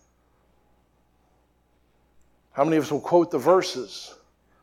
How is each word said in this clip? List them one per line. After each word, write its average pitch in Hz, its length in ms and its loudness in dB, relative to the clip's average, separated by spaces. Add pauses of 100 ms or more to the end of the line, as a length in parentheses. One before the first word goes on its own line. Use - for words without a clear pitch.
(2500)
How 139 120 -2
many 156 140 2
of 147 60 0
us 127 80 -8
will 147 100 -4
quote 170 300 2
the 156 60 -4
verses? 151 760 0 (500)